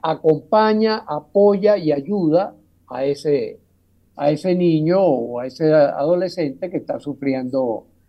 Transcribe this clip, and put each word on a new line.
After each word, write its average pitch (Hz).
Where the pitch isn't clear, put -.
acompaña, 214
apoya 202
y 160
ayuda 170
a 131
ese, 143
a 147
ese 180
niño 170
o 120
a 127
ese 156
adolescente 165
que 180
está -
sufriendo 131